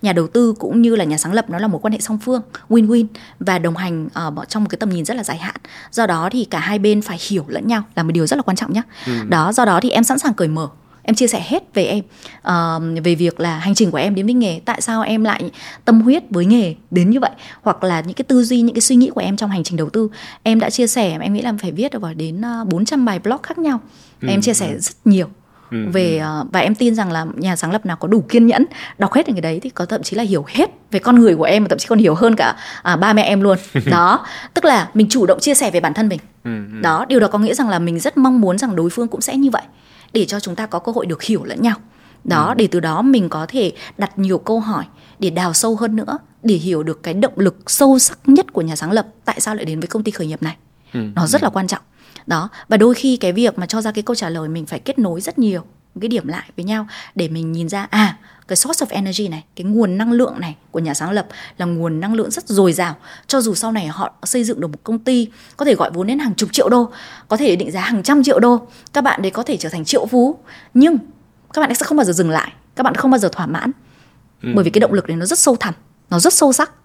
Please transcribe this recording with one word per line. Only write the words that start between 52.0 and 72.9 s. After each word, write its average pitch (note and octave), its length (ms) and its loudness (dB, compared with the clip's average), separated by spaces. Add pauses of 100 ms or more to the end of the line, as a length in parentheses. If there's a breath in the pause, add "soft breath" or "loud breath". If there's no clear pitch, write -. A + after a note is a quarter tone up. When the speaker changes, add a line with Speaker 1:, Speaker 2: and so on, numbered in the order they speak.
Speaker 1:
Đó, D3+ 220 -4 (180 loud breath)
và A3 100 2
đôi A#3 180 6
khi B3+ 220 0
cái F#3 160 0
việc A3 260 0
mà F3+ 60 -4
cho A3 160 -4
ra G#3+ 100 -4
cái G#3+ 100 -6
câu A#3 140 -4
trả G3+ 140 -6
lời D#3+ 200 -6
mình D#3+ 160 -6
phải D#3+ 140 -10
kết C4+ 200 -4
nối F3+ 220 -2
rất - 180 -6
nhiều G3 220 0 (400)
cái A3 60 -4
điểm A3 200 -4
lại E3 160 -8 (120)
với F3+ 100 -8
nhau G#3+ 220 -4 (280 loud breath)
để F3 120 -2
mình D#3+ 240 -6
nhìn E3 180 -4
ra, G3 200 -6
à, G#3 280 2 (300 soft breath)
cái F#3+ 80 -4
source C#4 300 -2
of A3 40 -12
energy F#3+ 380 -4
này, D#3 160 -10 (120)
cái F3+ 100 -10
nguồn G#3 320 0
năng A3+ 140 0
lượng A#3+ 280 0
này E3 160 -10 (160)
của E3 80 -4
nhà D#3+ 140 -4
sáng D#3+ 180 -6
lập G3+ 160 -4 (300 loud breath)
là F3+ 80 -4
nguồn E3 340 -4
năng G3+ 140 -4
lượng A3 180 -2
rất - 160 -10
dồi F#3+ 260 4
dào. F3 220 -4 (320 loud breath)
Cho C4+ 140 0
dù A3 140 -2
sau A3+ 160 -4
này G3+ 160 -4
họ - 260 -8 (100)
xây B3 200 -2
dựng A#3+ 180 -4
được F3 60 -4
một D3 160 -10
công A3+ 160 -4
ty, A#3+ 280 0 (300 loud breath)
có C#4+ 80 -2
thể C4 100 6
gọi E3+ 160 0
vốn F3+ 160 -4
đến C4+ 120 -2
hàng B3 160 -2
chục - 180 -2
triệu C#4 160 2
đô, A#3+ 220 4 (360 loud breath)
có G#3+ 100 0
thể A#3 180 2
định F3 160 -4
giá F#3 100 -4
hàng G3 220 -2
trăm C#4+ 200 4
triệu B3 160 4
đô, A#3+ 280 4 (260 loud breath)
các C#4+ 100 0
bạn - 180 0
đấy F#3+ 100 -2
có - 120 -6
thể B3+ 140 -4
trở D#3+ 120 -8
thành E3 160 -8
triệu B3 200 0
phú, B3 340 2 (340 loud breath)
nhưng D4 240 6 (560)
các D#4 80 0
bạn - 80 2
ấy C4 60 -2
sẽ - 100 -4
không D4+ 120 0
bao C4 80 4
giờ F3+ 80 2
dừng E3 160 2
lại, D#3 220 -2 (240)
các B3+ 80 -2
bạn A3+ 120 2